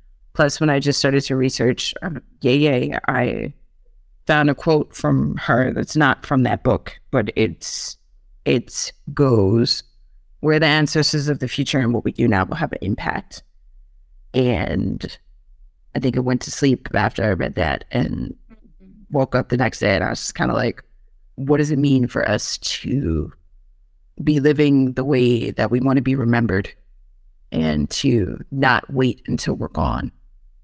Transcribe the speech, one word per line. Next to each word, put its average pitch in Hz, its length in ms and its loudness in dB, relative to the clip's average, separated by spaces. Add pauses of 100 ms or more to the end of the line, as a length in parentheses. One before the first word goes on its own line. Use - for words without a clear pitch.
(320)
plus 147 260 2
when 156 120 2
I 139 100 2
just 139 180 0
started 135 260 2
to 131 120 -4
research, 127 680 0
um, 170 180 -8 (200)
Yeye, 139 680 2
I 120 460 -2 (720)
found 151 240 4
a 139 40 0
quote - 420 0
from 147 400 0
her 127 360 0
that's 120 240 -4
not 143 300 0
from 131 180 2
that 107 200 -2
book, - 340 -2 (140)
but 113 240 0
it's, - 600 -4 (480)
it - 480 -2 (200)
goes, 117 720 2 (560)
"We're 156 180 2
the 160 80 2
ancestors 151 640 2
of 139 100 0
the 127 100 -6
future, 139 300 -2
and 120 140 2
what 110 120 -2
we 113 80 -2
do 120 140 0
now 98 180 4
will - 120 -6
have 160 160 -4
an - 80 -6
impact." - 640 -6 (880)
And - 840 -2 (800)
I 123 60 -4
think 127 160 0
I 131 40 0
went 127 220 0
to - 80 -12
sleep 135 420 0
after 104 300 0
I 104 120 2
read 69 200 -4
that 78 380 -2
and - 420 -4 (800)
woke 131 240 0
up 127 120 -2
the 127 80 0
next 120 220 -2
day, 104 160 2
and 87 80 0
I - 80 -2
was - 80 -6
just - 160 -10
kinda 127 200 -2
like, 117 280 -2 (540)
"What 139 220 0
does 151 120 0
it 143 80 0
mean 131 300 4
for - 200 -2
us - 300 -2
to - 760 -4 (920)
be 147 160 2
living 139 540 4
the 127 100 -2
way 123 480 2
that 107 180 -2
we 127 80 2
wanna 131 240 2
be 131 140 0
remembered 117 520 2 (840)
and 156 380 0
to 117 500 0 (100)
not 135 420 0
wait 131 360 0
until - 260 -2
we're - 140 -6
gone - 420 -4 (540)